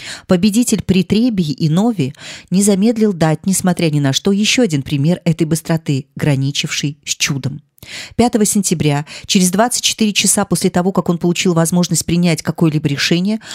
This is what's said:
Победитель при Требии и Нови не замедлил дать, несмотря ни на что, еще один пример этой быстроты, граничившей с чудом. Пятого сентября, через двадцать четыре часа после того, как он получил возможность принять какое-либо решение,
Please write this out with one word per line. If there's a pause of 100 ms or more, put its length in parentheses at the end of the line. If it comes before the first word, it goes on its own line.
(260)
Победитель
при
Требии
и
Нови (380)
не
замедлил
дать,
несмотря
ни
на
что,
еще
один
пример
этой
быстроты,
граничившей
с
чудом. (540)
Пятого
сентября, (180)
через
двадцать
четыре
часа
после
того,
как
он
получил
возможность
принять
какое-либо
решение, (140)